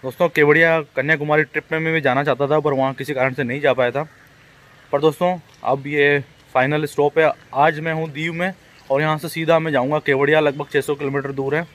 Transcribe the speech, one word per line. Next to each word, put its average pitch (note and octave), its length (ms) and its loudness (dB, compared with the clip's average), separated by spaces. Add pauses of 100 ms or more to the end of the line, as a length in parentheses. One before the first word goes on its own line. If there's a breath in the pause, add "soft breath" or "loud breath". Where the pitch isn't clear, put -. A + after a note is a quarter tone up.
दोस्तों, C#3+ 260 0
केवड़िया D#3+ 500 4 (160)
कन्याकुमारी D3+ 500 0
trip - 260 -8
में D#3+ 80 -2
मैं D#3+ 140 -2
भी D#3+ 80 0
जाना C3+ 220 0
चाहता C#3+ 240 0
था, D3+ 120 2
पर D3 140 -2
वहाँ C3+ 200 0
किसी C#3+ 200 -8
कारण C3 200 0
से D3 100 -4
नहीं B2+ 180 -6
जा C#3 120 2
पाया B2 180 0
था। C#3+ 160 -6 (840)
पर C#3+ 100 0
दोस्तों, F3+ 360 2 (280)
अब C#3 220 -2
ये C#3+ 360 2 (320)
final D3 300 0
stop C#3+ 340 0
है। D#3 120 4 (240)
आज D3+ 240 2
मैं D#3+ 140 -6
हूँ D#3+ 180 -6
दीव D#3+ 220 -8
में F3+ 200 -6 (360)
और C#3 120 0
यहाँ D#3 160 0
से D#3+ 120 -8
सीधा E3 300 2
मैं D#3+ 120 -4
जाऊँगा C#3 300 0
केवड़िया, C#3 380 2
लगभग D3 300 -2
छः C#3 120 0
सौ C#3+ 140 -4
किलोमीटर C#3 380 -6
दूर C#3 220 -4
है। E3 200 -4